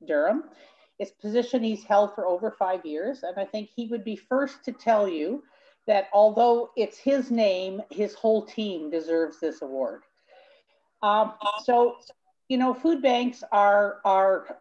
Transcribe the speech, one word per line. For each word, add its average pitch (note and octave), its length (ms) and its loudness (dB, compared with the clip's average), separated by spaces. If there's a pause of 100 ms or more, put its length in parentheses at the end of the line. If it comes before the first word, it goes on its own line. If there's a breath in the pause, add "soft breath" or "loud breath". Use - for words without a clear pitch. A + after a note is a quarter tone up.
Durham. E3+ 400 0 (540 soft breath)
It's G3 120 -10
a - 120 -20
position A#3 400 -2
he's A3 220 -4
held G3+ 300 2
for F#3+ 120 -6
over F3+ 260 -2
five F#3 340 -4
years, F3+ 380 -8
and F#3 120 -10
I G3 80 -6
think G#3+ 300 -10
he A#3 140 -10
would A3 160 -8
be G#3+ 120 -8
first C4+ 480 -6
to B3+ 80 -10
tell G#3 360 0
you F3 340 -6 (440 soft breath)
that G3 260 2
although A#3 640 4
it's G#3+ 220 -4
his C4 320 0
name, G3 600 0
his G3+ 240 -4
whole A3 320 0
team F3 440 -8
deserves E3 500 -2
this D#3+ 200 -6
award. C3 420 -6 (1000 soft breath)
Um, G#3+ 320 2 (300)
so, A#3+ 320 2 (520)
you C4 80 -2
know, B3+ 160 0
food C#4+ 300 -2
banks B3 480 0
are, G3+ 540 4
are F#3+ 560 2